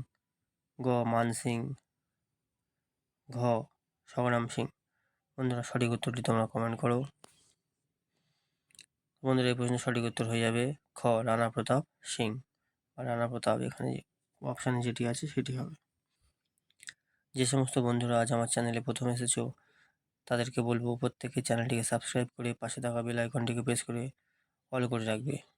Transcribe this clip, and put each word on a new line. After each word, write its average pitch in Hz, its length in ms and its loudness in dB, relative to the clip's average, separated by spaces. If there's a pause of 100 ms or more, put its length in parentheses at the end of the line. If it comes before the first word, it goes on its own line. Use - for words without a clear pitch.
(800)
গ 127 80 -2 (240)
মান 117 160 4 (120)
সিং, 120 200 -2 (1700)
ঘ 120 100 -8 (680)
সংগ্রাম 120 440 2
সিং। 120 120 0 (720)
বন্ধুরা, 123 320 0
সঠিক 123 260 2
উত্তরটি 123 320 -2
তোমরা 113 240 4
কমেন্ট 113 320 -2
করো। 120 160 4 (2250)
বন্ধুরা, 131 280 4
এই 123 60 2
প্রশ্নের 123 280 0
সঠিক 120 240 2
উত্তর 113 220 -2
হয়ে 117 140 2
যাবে 117 200 2 (320)
খ - 40 -16 (260)
রানা 113 260 4
প্রতাপ 131 300 2 (300)
সিং, 113 160 0 (640)
বা - 140 -10
রানা 120 240 0
প্রতাপ 117 260 0 (100)
এখানে 127 240 -4 (500)
অপশানে 127 440 0
যেটি 123 260 -2
আছে 120 220 -6
সেটি 131 260 -2
হবে। 151 160 -8 (1600)
যে 131 160 4
সমস্ত 135 240 2 (120)
বন্ধুরা 120 340 2
আজ 117 140 2
আমার 117 180 2
চ্যানেলে 117 340 0
প্রথম 123 280 -2
এসেছো 120 280 -2 (840)
তাদেরকে 120 320 0 (100)
বলবো 120 200 0 (120)
প্রত্যেকে 127 460 -2
চ্যানেলটিকে 117 440 0
সাবস্ক্রাইব 123 440 0
করে 120 140 -4 (120)
পাশে 139 240 -6
থাকা 120 200 -2
বেল 120 160 -2
আইকনটিকে 117 440 -2
প্রেস 120 220 0
করে 120 160 -4 (680)
all 127 200 0
করে 113 200 -2
রাখবে। 123 240 -2 (220)